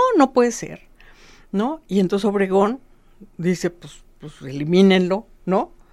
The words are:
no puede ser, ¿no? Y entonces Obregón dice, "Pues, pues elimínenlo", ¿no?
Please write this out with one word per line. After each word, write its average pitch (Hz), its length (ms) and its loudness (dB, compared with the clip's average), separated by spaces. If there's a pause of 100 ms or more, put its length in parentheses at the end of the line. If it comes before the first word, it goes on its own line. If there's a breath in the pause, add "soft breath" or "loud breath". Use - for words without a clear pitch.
(180)
no 269 140 4
puede 240 220 0
ser, - 300 -14 (680 soft breath)
¿no? 240 380 -4
Y 190 100 -2
entonces 196 240 -2
Obregón 202 560 0 (580)
dice, 175 320 -2
"Pues, - 360 -20 (160)
pues 147 200 -20
elimínenlo", 185 840 2 (180)
¿no? 208 260 -2 (220)